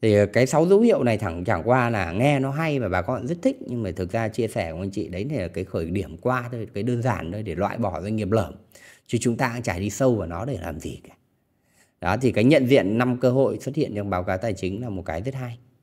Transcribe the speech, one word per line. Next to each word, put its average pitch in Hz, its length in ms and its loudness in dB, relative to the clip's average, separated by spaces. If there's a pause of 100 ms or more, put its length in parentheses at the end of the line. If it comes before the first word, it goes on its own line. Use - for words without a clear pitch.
Thì 107 140 6 (160)
cái 123 140 4
sáu 156 200 4
dấu 196 140 6
hiệu 220 220 4
này 117 160 2
thẳng, 90 260 -4
chẳng 92 200 0
qua 120 260 4
là 92 220 -2
nghe 131 280 2
nó 135 100 -2
hay 147 300 -2
và 110 80 -2
bà 90 140 0
con 123 240 -4
rất 170 160 -4
thích, 269 240 0
nhưng 120 160 -4
mà 95 140 -2
thực 90 160 -4
ra 113 160 -2
chia 110 200 -2
sẻ 87 240 -4
của 80 80 -8
anh 98 100 -4
chị 95 180 -6
đấy 90 220 -6
thì 151 60 -4
là 90 120 -4
cái 92 160 -6
khởi 90 200 -4
điểm 87 320 -6
qua 123 360 -2
thôi, 113 220 -8
cái 101 80 -4
đơn 120 200 -2
giản 87 300 -2
thôi 107 100 -6
để 107 120 -6
loại 95 240 -2
bỏ 92 240 -2
doanh 107 140 -4
nghiệp 104 140 -2
lởm. 104 240 0 (520)
Chứ 120 140 -2
chúng 117 160 0
ta 123 180 0
cũng 123 80 -8
chả 87 160 -2
đi 101 120 -2
sâu 131 260 2
vào 92 100 -4
nó 85 180 -8
để 131 160 -6
làm 80 200 -8
gì - 280 -10
cả. - 60 -20 (880)
Đó, 92 200 0
thì 127 120 4
cái 107 120 4
nhận 135 220 6
diện 113 320 4
năm 123 220 0
cơ 127 100 4
hội 123 300 2
xuất 131 140 -8
hiện 151 220 -2
trong 101 140 -4
báo 90 120 0
cáo 92 160 -2
tài 113 140 -4
chính 95 300 -4
là 127 60 -8
một 95 180 -8
cái 80 160 -6
rất 131 120 -6
hay 123 240 -10 (240)